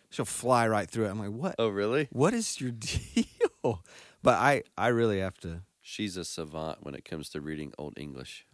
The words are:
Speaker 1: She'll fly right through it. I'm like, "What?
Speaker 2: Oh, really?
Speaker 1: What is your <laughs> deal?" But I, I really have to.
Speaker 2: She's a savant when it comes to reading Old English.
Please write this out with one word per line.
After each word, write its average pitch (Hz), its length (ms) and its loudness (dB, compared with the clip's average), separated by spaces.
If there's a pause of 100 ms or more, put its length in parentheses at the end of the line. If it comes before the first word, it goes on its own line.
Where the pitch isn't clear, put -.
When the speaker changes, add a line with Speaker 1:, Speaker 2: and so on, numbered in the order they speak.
(100)
Speaker 1:
She'll 127 140 -4
fly 120 440 4
right 104 200 2
through 113 180 0
it. 98 40 0
I'm 101 80 -4
like, 101 120 -6
"What? 135 280 -4
Speaker 2:
Oh, 113 120 4
really? 110 420 2
Speaker 1:
What 160 220 4
is - 260 -2
your 127 100 -2
<laughs> - 960 -2
deal?" 113 180 0 (400)
But 123 160 8
I, 135 240 4 (140)
I 110 120 2
really 117 320 4
have 95 180 -4
to. 85 240 -8 (200)
Speaker 2:
She's 101 340 -6
a 87 80 -6
savant 80 600 -8
when 71 100 -8
it - 100 -12
comes 78 260 -8
to 78 100 -6
reading 76 380 -6
Old 73 200 -10
English. 67 560 -12